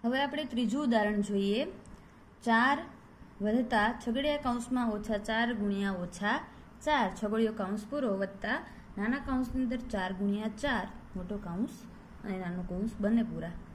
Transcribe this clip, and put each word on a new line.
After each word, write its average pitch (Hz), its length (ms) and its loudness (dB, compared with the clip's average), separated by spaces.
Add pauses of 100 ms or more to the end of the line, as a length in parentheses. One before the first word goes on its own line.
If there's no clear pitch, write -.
હવે 240 180 2
આપણે 285 300 0
ત્રીજું 240 360 2
ઉદાહરણ 208 420 4
જોઈએ. 202 340 4 (840)
ચાર 240 300 6 (680)
વધતા 220 440 4 (140)
છગડીયા 285 460 0
કૌંસમાં 240 480 0
ઓછા 208 240 -2 (100)
ચાર 226 180 2 (140)
ગુણ્યા 202 340 0 (100)
ઓછા 208 320 0 (480)
ચાર, 277 220 4 (120)
છગડીયો 220 420 2
કૌંસ 202 280 -2
પૂરો, 277 200 0 (120)
વત્તા 202 360 -2 (400)
નાના 240 300 0
કૌંસની 262 380 0
અંદર 240 160 -2 (120)
ચાર 190 260 0
ગુણ્યા 208 440 0
ચાર, 233 220 2 (300)
મોટો 190 200 -6 (120)
કૌંસ 180 260 -2 (500)
અને 190 200 -4
નાનો 180 260 -4
કૌંસ 202 220 -2 (100)
બંને 220 300 4
પૂરા. 165 240 -6 (200)